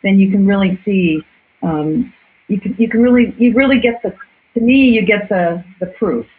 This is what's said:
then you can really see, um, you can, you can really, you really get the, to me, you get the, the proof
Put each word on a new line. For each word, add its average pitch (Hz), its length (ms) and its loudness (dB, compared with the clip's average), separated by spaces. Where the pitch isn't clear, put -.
then 196 160 2
you 196 120 4
can 196 140 2
really 196 400 0
see, 175 360 0
um, 156 500 -4
you 202 120 -2
can, 190 180 -6
you 226 100 0
can 226 120 -2
really, 247 380 2
you 233 160 2
really 269 240 2
get 233 240 -2
the, 196 100 -6
to 233 60 -2
me, 262 300 4
you 220 160 2
get 208 220 -2
the, 175 340 -2
the 185 80 -6
proof 170 400 -6